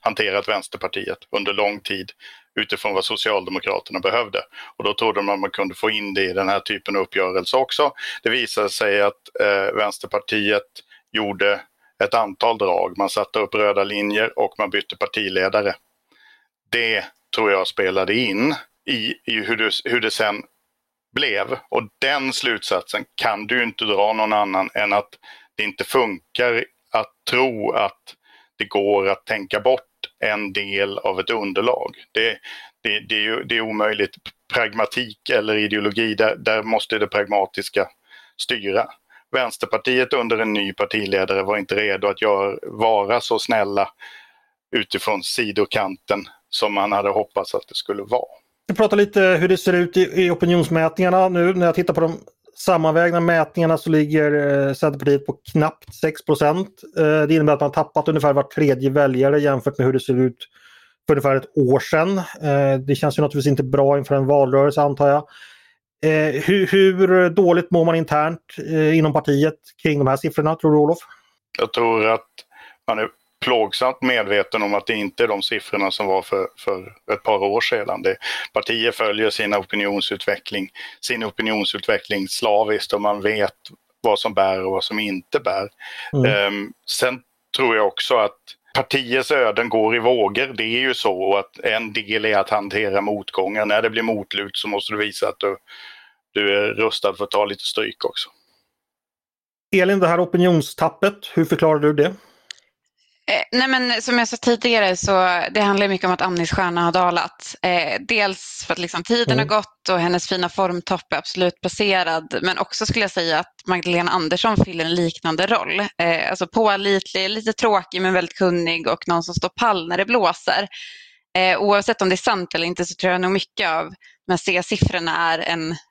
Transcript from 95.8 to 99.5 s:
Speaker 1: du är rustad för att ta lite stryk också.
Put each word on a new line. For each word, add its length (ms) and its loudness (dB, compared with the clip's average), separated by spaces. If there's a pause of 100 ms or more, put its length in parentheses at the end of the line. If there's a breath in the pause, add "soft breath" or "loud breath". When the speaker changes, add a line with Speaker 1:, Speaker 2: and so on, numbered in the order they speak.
Speaker 1:
du 240 2
är 160 0
rustad 400 0
för 100 -4
att 80 -6
ta 140 4
lite 180 -8
stryk 420 -4
också. 240 -6 (1500)